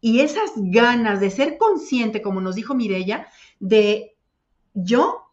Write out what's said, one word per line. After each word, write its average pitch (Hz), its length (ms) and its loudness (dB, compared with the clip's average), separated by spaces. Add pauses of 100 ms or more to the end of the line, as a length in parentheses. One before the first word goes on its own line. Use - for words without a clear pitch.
y 233 200 2
esas 392 360 0
ganas 220 640 2
de 196 100 0
ser 285 280 -2
consciente, 247 640 0
como 190 180 -4
nos 185 140 -4
dijo 226 200 -8
Mireya, 208 520 -4 (340)
de 208 560 2 (580)
yo 220 580 0